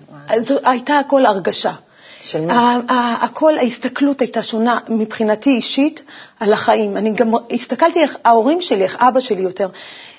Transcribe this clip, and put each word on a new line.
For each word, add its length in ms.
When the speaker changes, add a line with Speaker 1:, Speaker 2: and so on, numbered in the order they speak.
Speaker 1:
וואו. 320
Speaker 2:
אז 140
הייתה 340
הכל 280
הרגשה. 460
Speaker 1:
של 260
מה? 80
Speaker 2:
ה-, 380
ה-, 320
הכל, 340
ההסתכלות 600
הייתה 220
שונה 360
מבחינתי 600
אישית 520
על 120
החיים. 440
אני 140
גם 220
הסתכלתי 500
איך 240
ההורים 380
שלי, 200
איך 180
אבא 200
שלי 220
יותר, 260